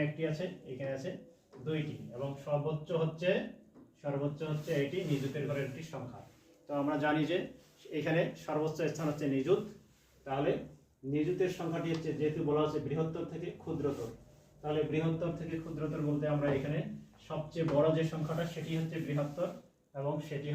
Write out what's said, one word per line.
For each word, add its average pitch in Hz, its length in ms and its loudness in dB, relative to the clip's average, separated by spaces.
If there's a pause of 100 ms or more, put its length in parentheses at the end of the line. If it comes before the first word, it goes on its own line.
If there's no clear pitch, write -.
একটি 160 240 -2
আছে, 185 140 -2 (280)
এখানে 135 260 -4
আছে 135 120 -6 (560)
দুইটি, 156 280 0 (220)
এবং 139 120 -2 (160)
সর্বোচ্চ 147 440 0 (140)
হচ্ছে, 175 280 2 (720)
সর্বোচ্চ 143 380 0 (100)
হচ্ছে 151 200 -2 (120)
এটি 156 160 0 (120)
নিযুতের 139 380 0
ঘরের 139 200 0
একটি 143 140 -8 (100)
সংখ্যা। 127 280 -10 (460)
তো - 40 -8 (100)
আমরা 147 240 2
জানি 151 260 4
যে 180 80 4 (600)
এখানে 160 220 4 (240)
সর্বোচ্চ 156 340 0 (140)
স্থান 160 180 -2
হচ্ছে 147 240 -2
নিযুত। 160 260 6 (680)
তাহলে 139 240 2 (600)
নিযুতের 170 460 2
সংখ্যাটি 165 360 -2
হচ্ছে, 156 240 -2
যেহেতু 151 300 2
বলা 147 160 4
হচ্ছে 151 220 0
বৃহত্তর 160 460 0
থেকে 165 160 -6 (140)
ক্ষুদ্রতর, 139 480 -2 (500)
তাহলে 151 200 0 (100)
বৃহত্তর 160 400 2 (100)
থেকে - 220 -6
ক্ষুদ্রতর 151 460 -4
বলতে 147 160 2 (100)
আমরা 143 140 2 (100)
এখানে 151 200 -2 (500)
সবচেয়ে 156 460 -2
বড় 151 220 8
যে 160 160 4
সংখ্যাটা, 160 320 0 (100)
সেটি 160 240 -4
হচ্ছে 165 180 -2 (100)
বৃহত্তর, 147 420 0 (520)
এবং 143 120 0 (160)
সেটি 147 260 -4